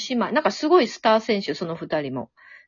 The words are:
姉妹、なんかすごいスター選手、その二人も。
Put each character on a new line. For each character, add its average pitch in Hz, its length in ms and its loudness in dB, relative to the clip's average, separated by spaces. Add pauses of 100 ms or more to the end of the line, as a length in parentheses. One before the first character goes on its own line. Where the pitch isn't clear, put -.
姉 262 60 -4
妹、 214 180 -2
な 233 80 0
ん - 20 2
か - 80 0
す 247 160 -4
ご 349 140 6
い 233 80 2
ス - 140 -16
タ 220 140 6
ー 226 40 2
選 214 220 -2
手、 147 100 -4
そ 180 140 -8
の 165 80 -6
二 160 260 -4
人 135 140 -6
も。 120 160 -8 (380)